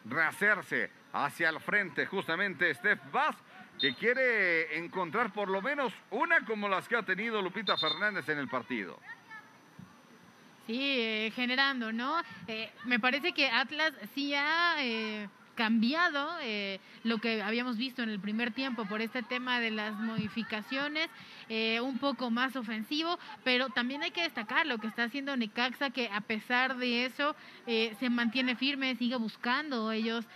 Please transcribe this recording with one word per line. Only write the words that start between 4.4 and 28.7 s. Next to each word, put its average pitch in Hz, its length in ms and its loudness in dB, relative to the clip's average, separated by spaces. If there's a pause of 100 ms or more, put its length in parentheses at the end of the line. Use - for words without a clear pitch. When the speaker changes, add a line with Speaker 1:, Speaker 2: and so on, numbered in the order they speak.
Speaker 1:
encontrar 185 560 -2
por 202 160 -2
lo 190 100 2
menos 269 320 0 (180)
una 311 360 4
como 208 200 -2
las 185 220 0
que 233 80 2
ha 240 60 2
tenido 208 400 0
Lupita 190 340 0
Fernández 165 540 0
en 151 80 0
el 135 100 -2
partido. 110 500 -4 (1700)
Speaker 2:
Sí, 233 140 -2 (180)
eh, 220 380 0
generando, 254 560 2
¿no? 277 300 0 (260)
Eh, 220 240 -8 (140)
me 247 120 4
parece 262 340 2
que 277 180 4
Atlas 294 420 2 (220)
sí 285 200 0
ha, 320 440 2
eh, 220 500 -2 (260)
cambiado, 285 880 2
eh, 202 380 -4 (220)
lo 233 140 2
que 220 240 0
habíamos 226 380 -2
visto 254 240 -4
en 220 80 -2
el 208 100 -4
primer 220 320 -2
tiempo 247 320 -4
por 208 160 -4
este 226 220 -4
tema 247 360 -2
de 226 120 0
las 214 240 -2
modificaciones, 226 1120 -4 (400)
eh, 226 320 0
un 254 180 -2
poco 262 320 0
más 247 260 2
ofensivo, 269 640 -2 (240)
pero 254 280 4
también 254 320 -2
hay 349 80 -2
que 359 120 -2
destacar 294 440 0
lo 254 120 0
que 220 80 -6
está 233 180 -2
haciendo 277 300 -4
Necaxa, 247 560 0
que 240 220 -2
a 208 80 -2
pesar 247 560 0
de 247 300 0
eso, 285 280 0 (320)
eh, 226 340 2
se 254 100 2
mantiene 240 440 2
firme, 262 420 0